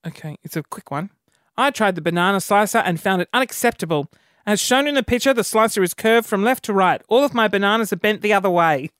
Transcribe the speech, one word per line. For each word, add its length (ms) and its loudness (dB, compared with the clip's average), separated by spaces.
Okay, 360 -12
it's 120 -14
a 80 -6
quick 280 -16
one. 180 -6
"I 140 2
tried 240 0
the 60 -6
banana 380 0
slicer 380 0
and 240 0
found 200 0
it 120 -6
unacceptable. 760 -2
As 160 0
shown 260 2
in 80 -2
the 80 0
picture, 300 0
the 100 0
slicer 400 2
is 100 -2
curved 340 2
from 160 0
left 220 0
to 80 -4
right. 360 2
All 160 4
of 80 -4
my 160 2
bananas 420 0
are 60 -4
bent 240 -2
the 120 0
other 160 2
way." 400 0